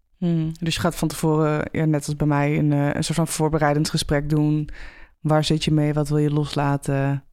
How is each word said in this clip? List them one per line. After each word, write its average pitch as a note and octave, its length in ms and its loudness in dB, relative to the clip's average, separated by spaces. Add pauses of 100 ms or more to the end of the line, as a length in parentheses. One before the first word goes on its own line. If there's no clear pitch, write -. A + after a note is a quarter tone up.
(180)
Hmm, E3 420 -2
dus E3 140 -2
je - 60 -6
gaat E3+ 160 0
van D#3+ 120 -2
tevoren, D#3 640 0
ja, D#3+ 120 0
net D3+ 220 0
als D3 100 -4
bij D3 100 0
mij, D3 320 2
een, D3+ 140 2
eh, C#3+ 220 2
een D#3 100 -2
soort D#3 140 -4
van D#3+ 100 2
voorbereidend D3+ 640 0
gesprek D3 380 0
doen. D3+ 400 2 (520)
Waar D#3 240 2
zit D#3 200 0
je D#3 80 0
mee? D3 220 2
Wat D3 140 0
wil D3+ 100 0
je D3 120 2
loslaten? C#3+ 1040 0